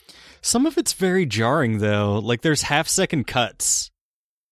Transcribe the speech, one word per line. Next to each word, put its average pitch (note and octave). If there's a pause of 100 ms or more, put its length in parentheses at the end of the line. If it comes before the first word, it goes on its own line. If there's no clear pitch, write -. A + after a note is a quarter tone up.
(420)
Some B3+
of D#4+
it's D#4
very F#3
jarring, A#2
though. G#2
Like, A2+
there's D#3
half-second D#3+
cuts. - (600)